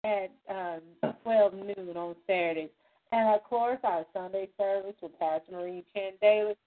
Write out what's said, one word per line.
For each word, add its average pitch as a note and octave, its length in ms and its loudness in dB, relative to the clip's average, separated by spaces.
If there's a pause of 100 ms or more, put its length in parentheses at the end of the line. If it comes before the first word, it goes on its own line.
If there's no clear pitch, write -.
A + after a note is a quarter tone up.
at, G3+ 280 0 (180)
um, E3+ 640 -6 (100)
twelve G#3+ 300 6
noon G3 440 -8
on E3+ 180 -6 (100)
Saturdays. E3 440 0 (420)
And, A3 220 4
of G#3+ 100 2
course, A#3+ 400 0
our E3+ 300 0
Sunday F#3+ 360 -6 (100)
service G3 420 -2
with - 180 -14
Pastor D#3+ 320 -2
Marie F3+ 320 -8 (120)
Chan G3 260 -6
Daly. G#3+ 340 4 (120)